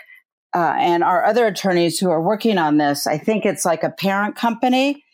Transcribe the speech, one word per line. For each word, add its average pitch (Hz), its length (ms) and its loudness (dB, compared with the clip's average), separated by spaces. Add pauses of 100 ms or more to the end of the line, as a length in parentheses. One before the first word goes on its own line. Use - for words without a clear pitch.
(540)
uh, 170 240 0
and 175 260 0
our 175 200 2
other 226 240 2
attorneys 175 520 0
who 185 100 0
are 160 120 0
working 208 360 0
on 151 200 2
this, 143 300 0
I 151 100 0
think 214 280 -2
it's 196 180 -2
like 165 200 -2
a 156 60 0
parent 196 460 -4
company. 254 680 -2 (100)